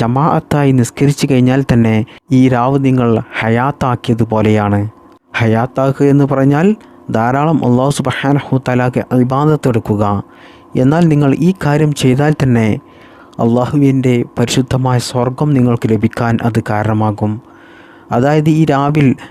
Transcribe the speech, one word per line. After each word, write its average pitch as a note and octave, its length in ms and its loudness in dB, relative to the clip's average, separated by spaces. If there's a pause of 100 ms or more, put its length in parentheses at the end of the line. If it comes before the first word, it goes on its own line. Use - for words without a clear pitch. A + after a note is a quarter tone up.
ജമാഅത്തായി C#3+ 760 0
നിസ്കരിച്ചു C#3 480 -2
കഴിഞ്ഞാൽ B2+ 340 2 (100)
തന്നെ A2+ 240 2 (440)
ഈ - 20 6 (140)
രാവ് B2+ 320 0
നിങ്ങൾ B2+ 220 2 (320)
ഹയാത്താക്കിയതുപോലെയാണ്. A2 1400 0 (540)
ഹയാത്താക്കുക B2+ 800 0
എന്ന് C#3 180 4
പറഞ്ഞാൽ C#3+ 340 2 (500)
ധാരാളം C#3 420 0 (100)
അല്ലാഹു B2+ 300 2
സുബ്ഹാനഹു C#3 680 -2
തആലക്ക് B2 360 -2 (220)
ഇബാദത്ത് C#3+ 480 0
എടുക്കുക. G#2+ 320 -2 (800)
എന്നാൽ D3+ 300 2
നിങ്ങൾ D3 200 2 (160)
ഈ - 20 4 (140)
കാര്യം D3 280 0 (100)
ചെയ്താൽ C#3 400 2
തന്നെ A#2 260 2 (760)
അള്ളാഹുവിൻ്റെ B2+ 720 2 (220)
പരിശുദ്ധമായ B2+ 600 0 (120)
സ്വർഗം B2+ 440 -2
നിങ്ങൾക്ക് B2 400 0
ലഭിക്കാൻ A2+ 400 -2 (160)
അത് A2+ 100 -2 (100)
കാരണമാകും. G#2+ 640 -2 (760)
അതായത് D3 400 0
ഈ D#3 140 2
രാവിൽ C#3+ 440 0 (220)